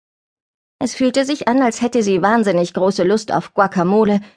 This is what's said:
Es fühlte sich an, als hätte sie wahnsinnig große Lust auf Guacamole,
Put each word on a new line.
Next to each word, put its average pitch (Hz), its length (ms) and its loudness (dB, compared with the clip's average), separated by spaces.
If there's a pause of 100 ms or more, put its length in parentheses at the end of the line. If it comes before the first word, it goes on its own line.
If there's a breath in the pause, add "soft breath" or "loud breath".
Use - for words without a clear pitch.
(800)
Es 254 160 -6
fühlte 262 300 0
sich 285 240 -4
an, 262 120 2
als 233 200 -2
hätte 240 200 0
sie 196 200 0
wahnsinnig 196 520 2
große 190 300 0
Lust 208 300 0
auf - 200 -4
Guacamole, 202 680 2 (160 loud breath)